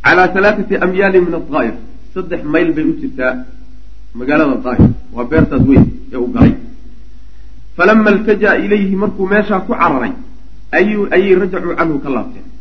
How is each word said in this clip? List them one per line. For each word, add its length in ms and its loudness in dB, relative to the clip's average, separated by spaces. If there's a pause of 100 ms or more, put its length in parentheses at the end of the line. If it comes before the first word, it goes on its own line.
Calaa 300 6
halaathati 440 2
amyaalin 480 4
min 100 -2
ad-Daa'if. 400 -2 (360)
Saddex 340 -6
mayl 280 2
bay 120 0
u 100 2
jirtaa 380 -4 (800)
magaalada 500 0
Daa'if. 280 4 (200)
Waa 140 -6
beertaas 420 2
weyn 180 8 (220)
ee 100 -8
uu 160 -2
galay. 220 -4 (1160)
Falama 380 4
iltaja'a 480 2
ilayhi, 380 0
markuu 300 -2
meeshaa 340 2
ku 120 -6
cararay, 400 0 (560)
ayuu, 420 2
ayay 240 4
rajacuu 420 -2
canhu, 240 0
ka 100 -6
laabteen. 360 -6 (140)